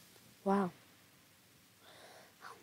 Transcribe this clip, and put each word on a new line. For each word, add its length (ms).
Wow. 260
How 240